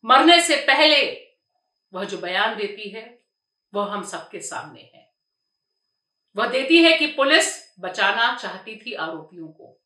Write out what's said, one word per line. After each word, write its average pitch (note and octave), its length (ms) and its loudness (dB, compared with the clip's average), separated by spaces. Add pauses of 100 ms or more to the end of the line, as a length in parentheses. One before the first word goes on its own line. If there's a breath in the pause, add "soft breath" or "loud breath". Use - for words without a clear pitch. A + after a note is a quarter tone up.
मरने D4 380 6
से D#4+ 140 0 (100)
पहले D4 340 4 (920)
वह F#3 100 -8
जो F#3+ 140 -10
बयान G3 380 -4
देती G#3 340 -10
है, A3 160 -16 (680)
वह G3+ 180 -6
हम G3 120 -8
सबके - 360 -14
सामने - 420 -14 (140)
है। - 120 -20 (1300)
वह A3+ 120 -2
देती C4+ 360 4
है D#4+ 140 6
कि D#4 100 -2
पुलिस D4+ 720 0
बचाना G3+ 560 -2
चाहती A3 400 -14
थी A3 180 -16
आरोपियों D#3+ 540 -12
को। - 380 -20